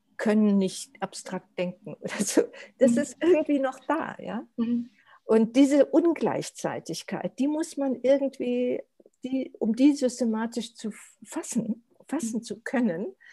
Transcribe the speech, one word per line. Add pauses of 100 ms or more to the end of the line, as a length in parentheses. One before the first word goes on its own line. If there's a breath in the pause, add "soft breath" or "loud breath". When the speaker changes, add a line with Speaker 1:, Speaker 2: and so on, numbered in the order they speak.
(180)
Speaker 1:
können
nicht
abstrakt
denken
oder
so, (360 loud breath)
das
Speaker 2:
Mhm.
Speaker 1:
ist
irgendwie
noch
da.
Ja? (100)
Speaker 2:
Mhm. (340 loud breath)
Speaker 1:
Und
diese
Ungleichzeitigkeit,
die
muss
man
irgendwie, (420)
die,
um
die
systematisch
zu (320)
fassen, (240)
fassen
Speaker 2:
Mhm.
Speaker 1:
zu
können, (260 loud breath)